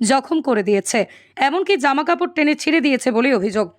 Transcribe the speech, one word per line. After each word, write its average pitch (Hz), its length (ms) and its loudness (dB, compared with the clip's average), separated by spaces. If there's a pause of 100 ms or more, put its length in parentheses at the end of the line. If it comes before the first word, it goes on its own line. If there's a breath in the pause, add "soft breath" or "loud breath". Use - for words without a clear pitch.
জখম 269 380 0
করে 233 220 0
দিয়েছে, 196 440 0 (300 loud breath)
এমনকি 330 400 0
জামাকাপড় 311 580 0
টেনে 302 200 2
ছিঁড়ে 320 260 0
দিয়েছে 262 300 0
বলে 247 240 2
অভিযোগ। 196 440 -2